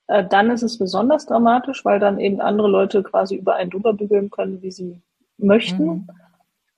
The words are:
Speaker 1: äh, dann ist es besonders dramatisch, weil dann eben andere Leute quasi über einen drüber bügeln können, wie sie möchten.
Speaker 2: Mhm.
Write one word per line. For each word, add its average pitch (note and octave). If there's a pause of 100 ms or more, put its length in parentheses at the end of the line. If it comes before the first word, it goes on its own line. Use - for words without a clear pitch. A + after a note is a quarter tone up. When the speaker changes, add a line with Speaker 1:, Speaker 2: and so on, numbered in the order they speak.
Speaker 1:
äh, G3
dann G3+
ist A#3
es A3
besonders G#3
dramatisch, A#3+
weil G3+
dann G3+
eben G3
andere G#3
Leute F#3+
quasi F#3+
über F#3+
einen F3+
drüber G#3
bügeln G3+
können, F#3+
wie F#3+
sie F3+ (360)
möchten. G3+
Speaker 2:
Mhm. F3+ (680)